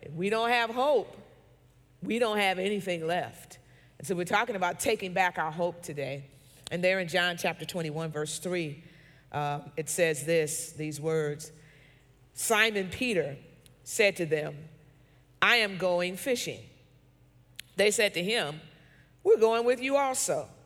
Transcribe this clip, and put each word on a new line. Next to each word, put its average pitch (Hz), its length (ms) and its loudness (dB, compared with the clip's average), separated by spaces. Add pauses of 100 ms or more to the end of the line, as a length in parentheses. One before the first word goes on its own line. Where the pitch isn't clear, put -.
If - 100 -14
we 175 180 -2
don't 226 200 0
have 233 200 2
hope, 254 460 2 (840)
we 214 200 -2
don't 214 180 0
have 190 220 2
anything 185 480 -2
left. 160 500 -6 (400)
And - 80 -12
so 196 80 -2
we're 175 80 -2
talking 208 320 0
about 180 240 0
taking 214 340 0
back 180 240 2
our 160 140 -2
hope 170 320 -4
today. 139 440 -8 (440)
And 175 140 -4
there 190 160 4
in 175 80 -4
John 175 280 2
chapter 170 280 -4
twenty-one, 160 480 -4
verse 151 260 -4
three, 170 460 -4 (480)
uh, 147 280 -2 (160)
it 151 140 -6
says 160 340 2
this, 156 460 0
these 151 300 -8
words, 151 500 -2 (840)
"Simon 214 540 2
Peter 165 480 -2 (460)
said 202 340 2
to 175 100 -2
them, 151 300 -2 (840)
'I 214 140 6
am 208 200 2
going 180 400 0
fishing.' 185 460 -2 (1120)
They 202 160 4
said 202 240 2
to 165 80 -2
him, 180 380 -2 (640)
'We're 214 140 8
going 226 260 4
with 247 180 2
you 277 140 0
also.' 254 500 0 (200)